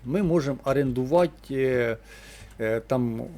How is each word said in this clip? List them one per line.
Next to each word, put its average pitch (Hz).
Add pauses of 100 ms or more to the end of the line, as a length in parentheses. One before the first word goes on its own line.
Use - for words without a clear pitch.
Ми 156
можемо 151
орендувати, 135
е, 127 (640)
е, 113
там, 120 (140)